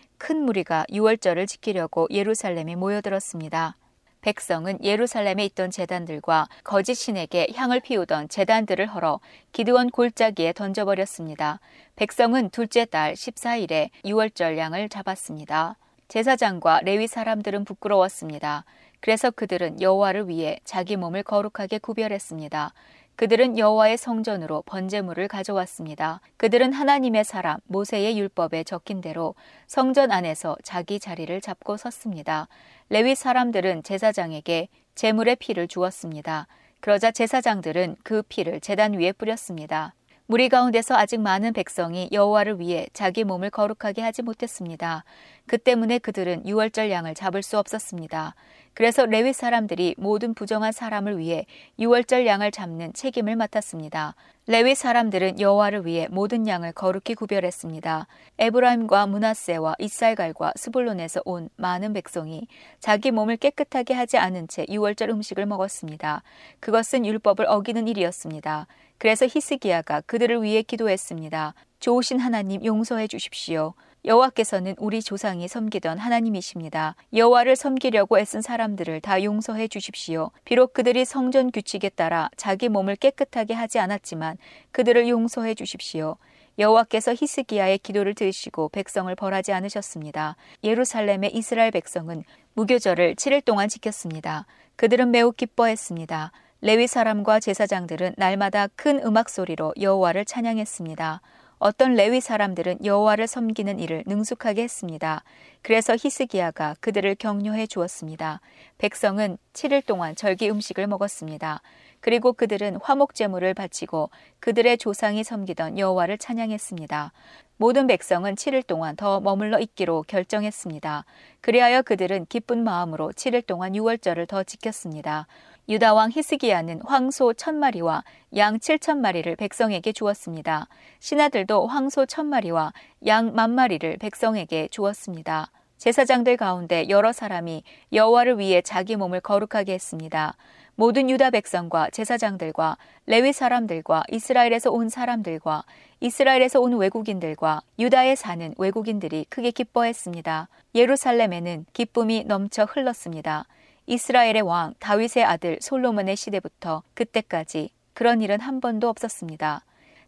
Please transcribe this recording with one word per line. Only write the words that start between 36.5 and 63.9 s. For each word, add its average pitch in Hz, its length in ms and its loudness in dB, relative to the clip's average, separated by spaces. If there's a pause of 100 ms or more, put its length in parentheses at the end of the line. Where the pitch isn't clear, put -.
그러자 208 320 4
제사장들은 185 920 0
그 214 220 -2
피를 - 380 -4
제단 208 360 0
위에 175 140 2
뿌렸습니다. 165 840 -6 (320)
무리 233 220 4
가운데서 247 480 4
아직 214 240 2
많은 208 320 2
백성이 180 600 -4
여호와를 208 460 4
위해 175 340 -2
자기 202 320 -2
몸을 190 240 -2
거룩하게 208 520 -2
하지 226 200 -4
못했습니다. 170 840 -8 (440)
그 247 100 0
때문에 233 420 2
그들은 180 480 -4
유월절 214 420 0
양을 170 240 -4
잡을 190 300 -4
수 214 160 -2
없었습니다. 165 720 -6 (400)
그래서 233 320 4
레위 226 280 2
사람들이 214 640 -2
모든 214 360 -2
부정한 220 380 -2
사람을 208 480 -4
위해 165 260 -4 (320)
유월절 240 480 4
양을 208 260 2
잡는 170 420 -10
책임을 226 420 -4
맡았습니다. 160 800 -6 (320)
레위 233 280 6
사람들은 220 640 0
여호와를 202 440 4
위해 165 240 -2
모든 208 380 -2
양을 170 240 -4
거룩히 190 440 -2
구별했습니다. 170 920 -4 (320)
에브라임과 226 680 4
문하세와 196 680 -2
이살갈과 208 800 -2
스불론에서 220 720 -4
온 175 320 -8
많은 185 360 -4
백성이 160 540 -8 (320)
자기 214 320 2
몸을 226 260 0
깨끗하게 269 560 -2